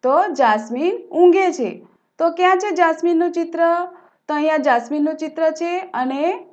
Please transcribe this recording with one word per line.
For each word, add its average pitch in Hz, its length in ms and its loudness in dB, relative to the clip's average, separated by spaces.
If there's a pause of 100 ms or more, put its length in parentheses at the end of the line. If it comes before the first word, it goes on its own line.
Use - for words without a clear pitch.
તો 320 300 2
જાસ્મીન 254 760 0
ઊંઘે 349 440 4
છે. - 340 -6 (320)
તો 330 120 2
ક્યાં 359 260 2
છે 381 180 -2
જાસ્મીનનું 339 580 0
ચિત્ર? 339 260 -6 (680)
તો 202 60 -4
અહીંયા 311 220 0
જાસ્મીનનું 285 580 0
ચિત્ર 311 360 -2
છે 339 280 -6
અને 294 760 -6